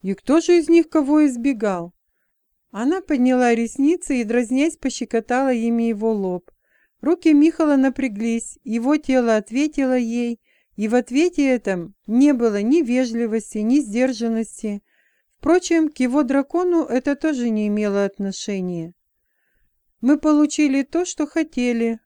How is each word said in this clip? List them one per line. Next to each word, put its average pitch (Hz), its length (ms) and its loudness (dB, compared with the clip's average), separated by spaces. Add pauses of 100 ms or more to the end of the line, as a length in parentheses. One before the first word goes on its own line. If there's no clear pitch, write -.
И 190 120 -4
кто 294 260 0
же 349 180 4
из 311 100 -2
них 330 200 4
кого 302 380 2
избегал?» 220 680 -4 (800)
Она 277 280 -2
подняла 254 540 2
ресницы 269 640 -2
и, 233 40 -4
дразнясь, 247 520 0
пощекотала 254 760 -4
ими 233 320 0
его 226 280 -2
лоб. 185 380 -4 (500)
Руки 320 320 2
Михала 302 440 4
напряглись, 233 880 -2
его 233 320 0
тело 247 400 2
ответило 262 600 -2
ей, 240 440 -4 (360)
и 208 120 -4
в 220 60 0
ответе 277 540 0
этом 196 460 -2 (120)
не 269 260 4
было 226 300 0
ни 277 180 2
вежливости, 233 760 -2
ни 233 220 2
сдержанности. 226 1000 -4 (560)
Впрочем, 330 500 2
к - 100 -10
его 254 240 2
дракону 311 640 0
это 269 320 -2
тоже 254 340 -2
не 214 160 -2
имело 202 380 -2
отношения. 190 880 -6 (1080)
«Мы 285 180 2
получили 294 680 0
то, 339 200 -4
что 302 220 -6
хотели», — 240 800 -4